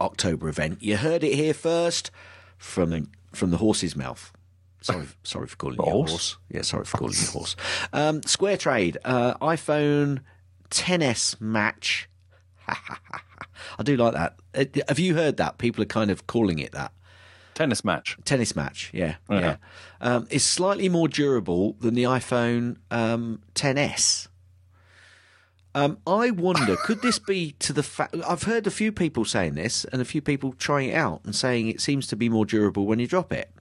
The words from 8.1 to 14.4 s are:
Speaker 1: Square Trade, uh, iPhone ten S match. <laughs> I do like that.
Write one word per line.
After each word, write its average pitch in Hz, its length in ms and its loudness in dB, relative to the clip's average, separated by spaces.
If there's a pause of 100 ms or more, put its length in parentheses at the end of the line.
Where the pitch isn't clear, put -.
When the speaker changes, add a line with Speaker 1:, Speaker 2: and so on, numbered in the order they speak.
Speaker 1:
Square 196 340 2
Trade, 107 480 2
uh, 123 300 2
iPhone 147 840 2 (500)
ten 180 320 2
S 123 360 0
match. 110 680 -2 (320)
<laughs> - 260 -20
I - 1160 -12
do 139 160 2
like 117 160 4
that. 80 240 -2 (160)